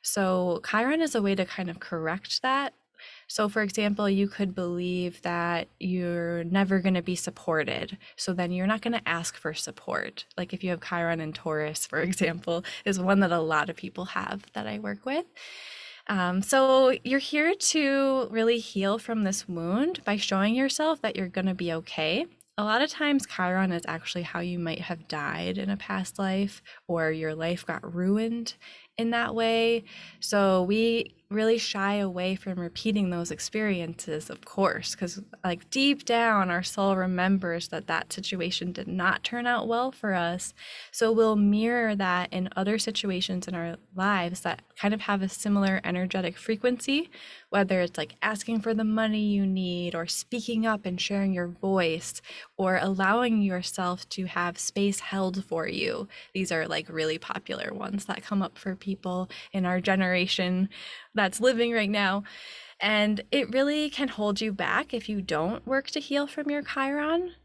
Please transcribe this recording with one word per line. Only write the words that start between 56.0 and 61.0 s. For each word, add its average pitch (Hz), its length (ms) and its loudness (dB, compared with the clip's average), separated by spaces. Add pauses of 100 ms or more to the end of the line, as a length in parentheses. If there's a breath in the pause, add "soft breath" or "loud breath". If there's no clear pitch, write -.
These 185 180 -2
are, 160 160 0
like, 156 200 -4
really 160 300 -2
popular - 540 -6
ones 196 340 -6
that 196 160 -6
come 196 200 0
up - 160 -6
for 190 180 -6
people 185 520 -4 (240 loud breath)
in 190 120 0
our 180 160 2
generation 185 880 2 (460 loud breath)